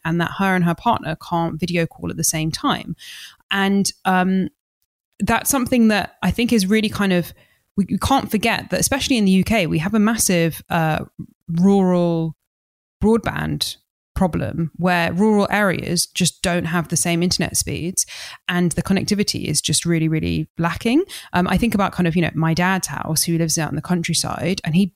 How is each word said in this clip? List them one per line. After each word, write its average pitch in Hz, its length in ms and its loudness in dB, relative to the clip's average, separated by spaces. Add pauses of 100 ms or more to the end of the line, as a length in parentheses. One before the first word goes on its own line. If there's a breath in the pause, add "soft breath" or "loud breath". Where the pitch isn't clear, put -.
and 165 160 0
that 165 180 -2
her 190 160 2
and 175 100 2
her 170 100 2
partner 165 420 -2 (100)
can't 165 320 -2
video 170 280 -2
call 170 240 -8
at - 80 -8
the 160 60 -2
same 156 260 0
time. - 440 -4 (560 loud breath)
And, 196 400 0 (140)
um, 185 440 2 (680)
that's 220 300 0
something 247 400 4
that 208 340 0
I 180 80 0
think 240 220 0
is 202 140 4
really 214 240 2
kind 196 240 0
of, 175 180 0 (440 soft breath)
we, 202 120 2
we 202 100 0
can't - 320 0
forget 220 380 0
that, - 120 -2
especially 269 360 0
in 208 80 2
the 190 60 4
U 185 140 4
K, 214 220 2
we 160 120 0
have 190 160 -2
a 226 40 2
massive, 185 680 2
uh, 160 380 0 (420)
rural 175 880 2 (680)
broadband 160 760 0 (380)
problem 165 600 -2
where 170 360 0
rural 202 380 2
areas 190 560 0
just - 340 -2
don't 175 260 0
have 165 220 -2
the 170 80 -2
same 170 240 0
internet 175 360 -2
speeds - 500 -4 (420 loud breath)
and 180 240 2
the 180 100 -2
connectivity 196 640 0
is 156 140 -2
just - 240 -2
really, 165 220 2
really 156 500 -2
lacking. 226 460 0 (300 loud breath)
Um, 180 160 2
I 185 80 0
think 226 180 0
about 196 180 0
kind 180 140 0
of, 165 80 0
you 175 80 2
know, 151 120 0
my 160 200 2
dad's 180 320 0
house, - 380 -4
who 170 140 0
lives 165 200 0
out 151 120 -2
in - 60 -6
the 156 60 -6
countryside, - 840 -2
and 151 100 -2
he, 190 220 2